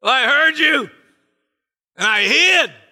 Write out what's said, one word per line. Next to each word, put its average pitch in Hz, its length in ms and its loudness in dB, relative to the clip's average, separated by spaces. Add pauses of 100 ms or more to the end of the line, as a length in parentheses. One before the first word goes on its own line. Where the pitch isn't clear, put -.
"Well, 220 120 -2
I 254 140 0
heard 302 320 0
you, 302 320 -2 (1040)
and 185 100 -4
I 214 180 0
hid." 311 500 0 (180)